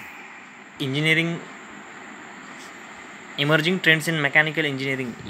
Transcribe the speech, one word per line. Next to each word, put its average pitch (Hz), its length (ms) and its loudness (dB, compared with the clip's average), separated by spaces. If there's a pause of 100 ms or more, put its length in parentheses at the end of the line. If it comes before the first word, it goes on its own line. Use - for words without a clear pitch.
(800)
इंजिनिअरिंग, 156 580 2 (2000)
इमर्जिंग 156 400 4
ट्रेंड्स 160 320 6
in 165 40 2
मेकॅनिकल 156 520 4
engineering 131 460 -2 (180)